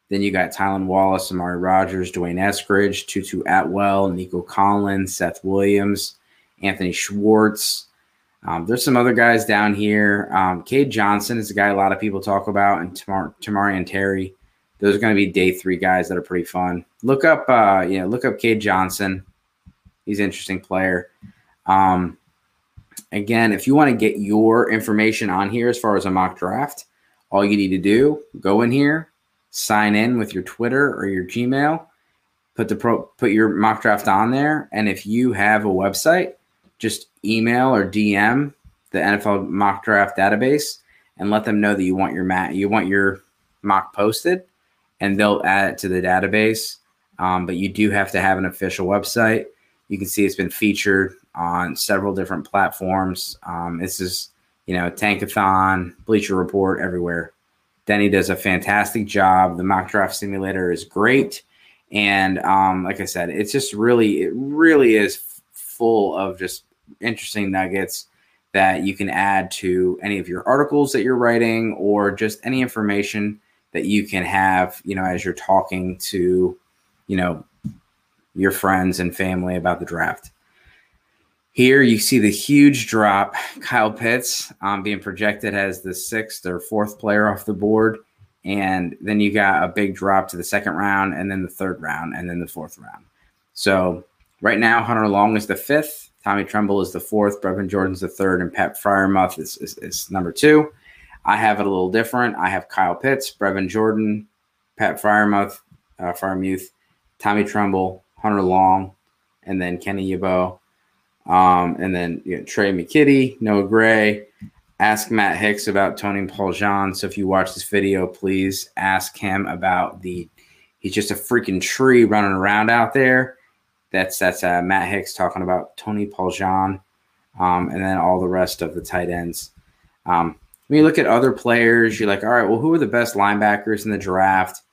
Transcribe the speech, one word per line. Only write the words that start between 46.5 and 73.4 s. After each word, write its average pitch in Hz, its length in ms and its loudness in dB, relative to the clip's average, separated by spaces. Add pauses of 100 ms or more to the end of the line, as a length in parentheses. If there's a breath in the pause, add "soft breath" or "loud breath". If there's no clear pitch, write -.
Um, 90 280 -2
but 92 100 -6
you 95 120 -2
do 101 220 0
have 98 220 0
to 92 80 0
have 95 180 2
an 92 80 -2
official 92 400 -4
website. 110 600 0 (420 soft breath)
You 101 100 -6
can 95 100 -8
see 104 160 0
it's 95 100 0
been 90 160 -4
featured 95 640 0 (200)
on 87 420 -4
several 98 380 -2
different 92 360 -6
platforms. 92 920 -2
Um, 87 340 -8
this 92 220 -6
is, 90 300 -6 (360)
you 92 80 -4
know, 87 160 -2
Tankathon, 95 1040 0 (100)
Bleacher 104 300 0
Report, 95 460 0
everywhere. 87 520 -4 (540)
Denny 104 220 2
does - 220 2
a 92 60 -2
fantastic 101 720 0
job. 92 500 2
The 90 80 -6
mock 92 260 -2
draft 98 260 -2
simulator 95 560 -4
is 85 120 -6
great. 123 580 0 (500 soft breath)
And, 98 480 2
um, 92 440 2
like 95 160 -6
I 98 40 -6
said, 87 260 -6
it's 104 220 -4
just 135 200 -2
really, 110 500 2
it 82 120 -2
really 139 640 4
is 101 200 2
f-, - 260 -18 (100)
full 107 640 -2
of 92 220 -6
just 92 260 -10 (360)
interesting 107 500 -6
nuggets 95 560 -4 (460)
that 95 300 2
you 95 120 -2
can 98 140 -6
add 95 420 0
to 92 520 -2
any 101 160 -4
of 85 100 -10
your 90 180 -8
articles 143 460 2
that 120 100 0
you're 127 140 0
writing 117 580 0
or 101 380 0
just 107 320 -4
any 127 180 -2
information 104 800 -4 (320)